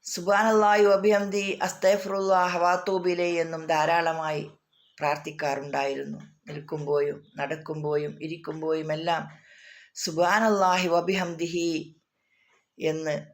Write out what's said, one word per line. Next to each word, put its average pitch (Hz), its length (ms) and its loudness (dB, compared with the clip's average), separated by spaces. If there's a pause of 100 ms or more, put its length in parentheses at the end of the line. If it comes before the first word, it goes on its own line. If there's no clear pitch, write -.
"സുബ്ഹാനല്ലാഹി 208 800 4
വബിഹംദി 202 760 2
അസ്തഗ്ഫിറുല്ലാഹ 190 960 2
വഅതൂബു 180 520 2
ഇലൈഹി" 175 260 0
എന്നും 160 320 -2
ധാരാളമായി 160 760 0 (540)
പ്രാർത്ഥിക്കാറുണ്ടായിരുന്നു. 143 1200 -4 (260)
നിൽക്കുമ്പോഴും 147 720 -2 (200)
നടക്കുമ്പോഴും 151 880 -4
ഇരിക്കുമ്പോഴുമെല്ലാം 160 1000 -4 (720)
"സുബ്ഹാനല്ലാഹി 185 920 2
വബിഹംദിഹി" 170 840 0 (1080)
എന്ന് 156 380 -4 (180)